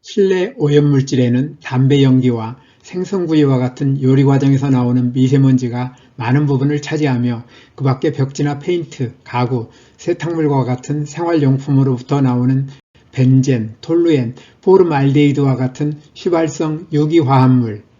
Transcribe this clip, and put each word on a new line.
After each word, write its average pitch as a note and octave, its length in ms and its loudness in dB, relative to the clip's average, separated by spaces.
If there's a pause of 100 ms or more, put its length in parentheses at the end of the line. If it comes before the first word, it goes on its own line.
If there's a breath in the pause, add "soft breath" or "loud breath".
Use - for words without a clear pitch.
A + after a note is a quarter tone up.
실내 F#3+ 540 0
오염물질에는 C#3+ 1040 0
담배 C3+ 400 2
연기와 B2 560 0 (240 soft breath)
생선구이와 D#3+ 760 0
같은 C3+ 440 -2
요리 C3+ 220 2
과정에서 C#3 440 2
나오는 B2 440 0
미세먼지가 C3 800 0 (220 soft breath)
많은 B2+ 300 0
부분을 C#3+ 360 -2
차지하며, B2 600 -4 (320 loud breath)
그 C3+ 80 -8
밖에 C3 260 0
벽지나 C#3+ 480 -4
페인트, D3 640 -6
가구, B2 480 -4 (280 soft breath)
세탁물과 D#3+ 680 -2
같은 C#3+ 400 -6
생활용품으로부터 C#3 1160 0
나오는 C3 460 0 (460 loud breath)
벤젠, B2+ 680 2
톨루엔, D#3+ 540 0 (280 loud breath)
포름알데히드와 C#3+ 920 2
같은 D3 460 -4 (160)
휘발성 E3 760 -4
유기화합물 C3 920 2 (160)